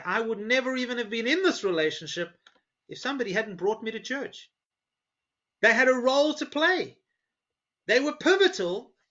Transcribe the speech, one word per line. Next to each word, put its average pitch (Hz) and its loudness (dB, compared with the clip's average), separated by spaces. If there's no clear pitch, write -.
"I 196 -2
would 226 -4
never 254 -2
even 247 -4
have 214 -6
been 226 -4
in 320 0
this 339 0
relationship 165 -2
if 139 -16
somebody 247 -4
hadn't 214 -4
brought 196 -2
me 220 -8
to 220 -8
church." - -10
They 220 6
had 262 4
a 262 6
role 269 2
to 294 -6
play. 320 0
They 226 4
were 294 -2
pivotal 254 2